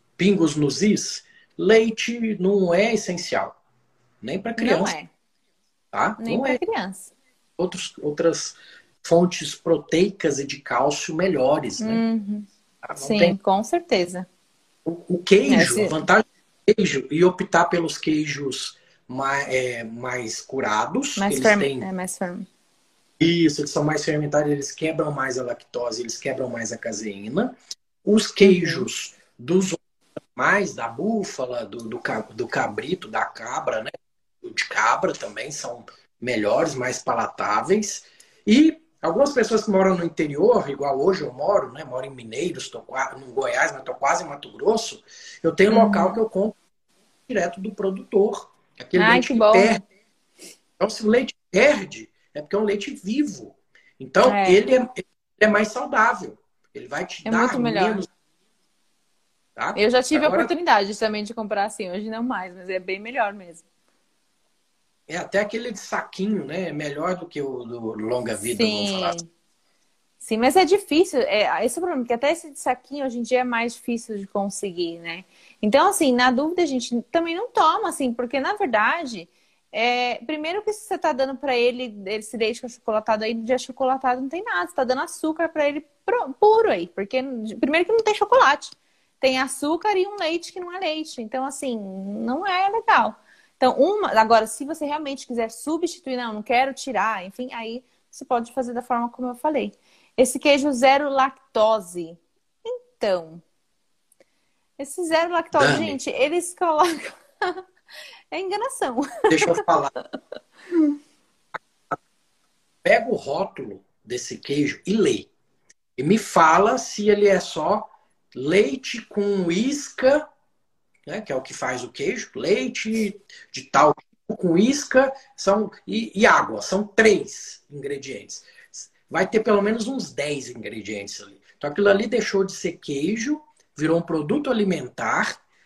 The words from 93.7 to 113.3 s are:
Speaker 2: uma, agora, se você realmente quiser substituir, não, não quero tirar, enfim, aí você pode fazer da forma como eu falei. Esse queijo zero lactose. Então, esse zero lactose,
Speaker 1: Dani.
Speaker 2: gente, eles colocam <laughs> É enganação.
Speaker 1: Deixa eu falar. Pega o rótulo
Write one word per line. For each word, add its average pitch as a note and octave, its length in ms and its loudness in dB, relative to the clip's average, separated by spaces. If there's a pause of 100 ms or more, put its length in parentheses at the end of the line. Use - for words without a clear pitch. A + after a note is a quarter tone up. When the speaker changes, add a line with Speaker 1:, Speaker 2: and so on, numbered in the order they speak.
Speaker 2:
uma, F#4 400 2
agora, A3 280 6
se - 200 -8
você D#4 180 -6
realmente C#4+ 420 -6
quiser A3+ 240 -4
substituir, D#4+ 640 -6
não, A#3+ 180 -6
não G#3+ 80 -8
quero B3+ 320 2
tirar, G#3 500 -4
enfim, B3 300 -12
aí A3+ 280 -10 (280)
você - 140 -18
pode A#3 280 -2
fazer B3 220 -6
da A#3+ 80 -6
forma A#3+ 280 -2
como B3 180 -8
eu B3 60 -8
falei. A#3+ 380 -2 (440)
Esse B3+ 220 2
queijo C#4+ 340 4
zero C4+ 380 4
lactose. G#3+ 1080 0 (460)
Então, F#3 760 -4 (1400)
esse C#4+ 280 -8
zero E4 260 0
lactose, E4 420 2
Speaker 1:
Dani. D#4+ 120 -2
Speaker 2:
gente, C#4 240 -6
eles D4+ 480 -2
colocam E4 560 0 (260)
<laughs> F#4 260 -6 (640)
É D4+ 80 -8
enganação. G4 640 -4 (280)
Speaker 1:
Deixa F4 220 4
eu F4+ 140 0
falar. - 260 2 (3000)
Pega A3+ 280 4
o G#3+ 60 0
rótulo C3+ 680 -8 (200)